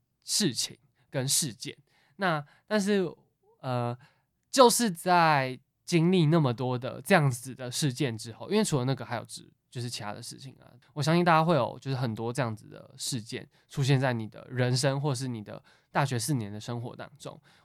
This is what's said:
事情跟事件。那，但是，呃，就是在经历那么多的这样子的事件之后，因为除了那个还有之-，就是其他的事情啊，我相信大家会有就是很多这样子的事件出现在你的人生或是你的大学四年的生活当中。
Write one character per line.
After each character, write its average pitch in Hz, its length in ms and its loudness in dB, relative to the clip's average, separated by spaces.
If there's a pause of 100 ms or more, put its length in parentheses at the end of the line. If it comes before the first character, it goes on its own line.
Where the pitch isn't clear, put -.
(240)
事 160 280 -2
情 - 240 -6 (340)
跟 135 180 -4
事 139 240 -2
件。 - 240 -14 (400)
那， 160 280 -2 (220)
但 214 140 0
是， 196 280 2 (520)
呃， 123 360 -4 (540)
就 247 200 8
是 233 200 2
在 156 680 2 (260)
经 170 260 4
历 175 160 6
那 165 140 6
么 123 140 2
多 127 240 -4
的 123 240 -10
这 196 120 2
样 143 160 6
子 120 240 -6
的 123 160 -12
事 139 220 0
件 127 240 -2
之 110 160 -12
后， - 180 -12
因 202 60 2
为 220 80 4
除 147 140 0
了 123 60 0
那 135 100 2
个 123 100 -8
还 117 120 -8
有 107 80 -8
之-， - 240 -18 (220)
就 127 100 -10
是 120 100 -6
其 117 120 -10
他 104 120 -8
的 117 80 -16
事 120 160 -16
情 127 220 -18
啊， 123 120 -20 (220)
我 147 80 -4
相 160 120 2
信 175 80 4
大 175 100 4
家 160 120 6
会 170 100 4
有 127 240 0
就 135 120 -8
是 135 60 -2
很 123 180 -2
多 113 180 -6
这 139 80 -4
样 113 140 -2
子 - 120 -16
的 - 300 -20
事 131 240 -6
件 104 260 -12 (220)
出 143 160 -4
现 131 160 4
在 131 120 0
你 113 140 -4
的 - 240 -18
人 127 240 0
生 135 240 0
或 139 160 -2
是 127 140 -6
你 113 160 -8
的 104 180 -16 (300)
大 160 100 0
学 131 160 -2
四 131 140 -2
年 107 180 -2
的 104 80 -10
生 120 220 -10
活 120 160 -12
当 117 220 -16
中。 - 200 -16 (260)